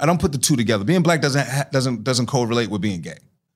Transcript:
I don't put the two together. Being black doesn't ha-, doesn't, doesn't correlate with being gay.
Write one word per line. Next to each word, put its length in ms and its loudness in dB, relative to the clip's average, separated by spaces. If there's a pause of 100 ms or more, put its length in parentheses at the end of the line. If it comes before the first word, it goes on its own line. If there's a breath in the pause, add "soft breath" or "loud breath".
I 40 0
don't 140 4
put 140 0
the 40 -4
two 200 2
together. 260 2
Being 200 2
black 180 2
doesn't 260 0
ha-, 240 -4
doesn't, 320 -2
doesn't 220 0
correlate 440 0
with 120 -4
being 200 -4
gay. 180 -14 (360)